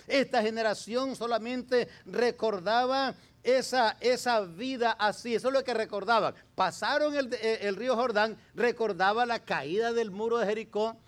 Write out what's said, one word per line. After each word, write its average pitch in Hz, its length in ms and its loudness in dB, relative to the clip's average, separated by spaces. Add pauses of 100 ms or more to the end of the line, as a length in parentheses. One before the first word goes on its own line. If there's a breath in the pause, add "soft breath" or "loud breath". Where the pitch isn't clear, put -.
Esta 254 340 2
generación 226 760 -2
solamente 233 720 -2 (180 loud breath)
recordaba 233 1080 0 (300 loud breath)
esa, 240 560 2
esa 240 420 2
vida 226 520 -2
así, 214 420 0
eso 226 140 0
es 269 40 0
lo 269 100 2
que 254 120 -2
recordaban. 202 580 2 (220 loud breath)
Pasaron 262 600 0
el, 262 200 -2
el, 220 260 0
el 202 140 -2
río 240 200 0
Jordán, 220 420 0 (180 loud breath)
recordaba 220 720 2
la 226 120 -2
caída 190 540 -2
del 226 160 0
muro 226 300 -2
de 196 80 2
Jericó, 220 500 -2 (100 soft breath)